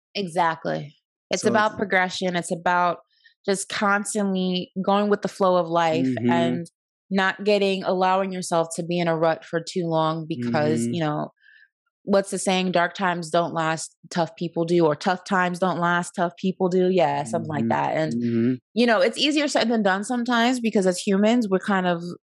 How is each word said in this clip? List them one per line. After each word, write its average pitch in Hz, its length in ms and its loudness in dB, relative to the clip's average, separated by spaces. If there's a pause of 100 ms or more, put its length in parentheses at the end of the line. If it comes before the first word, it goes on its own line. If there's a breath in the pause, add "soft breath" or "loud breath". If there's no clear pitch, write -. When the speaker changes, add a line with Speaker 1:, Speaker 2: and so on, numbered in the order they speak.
(160)
Speaker 1:
Exactly. 160 800 -4 (340)
It's - 120 -2
Speaker 2:
So 220 60 2
Speaker 1:
about 214 240 2
Speaker 2:
it's - 60 -16
Speaker 1:
progression. 185 560 0
It's 175 180 -4
about 175 460 0 (500 soft breath)
just 196 200 -2
constantly 196 1040 -2 (120)
going 202 240 2
with 202 140 2
the 196 60 0
flow 185 280 2
of 170 120 0
life 165 380 2
Speaker 2:
Mm-hmm. 123 240 0
Speaker 1:
and 170 360 0 (440)
not 190 340 0
getting, 196 400 2
allowing 185 480 0
yourself 175 420 0
to 175 80 -6
be 170 160 -2
in 170 80 0
a 165 100 2
rut 160 280 0
for 165 160 -4
too 170 260 -6
long 160 420 0
because, 151 540 -2
Speaker 2:
Mm-hmm. 117 120 -2
Speaker 1:
you 170 100 -2
know, 151 240 -4 (720 soft breath)
what's 196 280 0
the 190 80 -4
saying? 185 340 0
"Dark 175 220 2
times 175 360 -2
don't 170 240 0
last, 160 400 -4 (160)
tough 165 260 -2
people 170 280 -4
do," 170 220 4
or 151 100 2
"Tough 185 280 -2
times 180 360 0
don't 180 180 0
last, 175 380 0
tough 175 200 0
people 185 320 -2
do." 185 220 2
Yeah, 147 340 2
something 160 240 -6
like 147 160 -2
Speaker 2:
Mm-hmm. - 40 0
Speaker 1:
that. 147 280 0
And, 156 180 -2
Speaker 2:
Mm-hmm. 120 400 0 (200)
Speaker 1:
you 233 120 2
know, 220 140 4
it's 226 180 0
easier 294 300 2
said 247 200 0
than 226 140 2
done 190 220 2
sometimes 240 560 0
because 214 260 2
as 180 120 2
humans, 208 500 2
we're 190 120 2
kind 190 260 0
of 170 160 0 (260)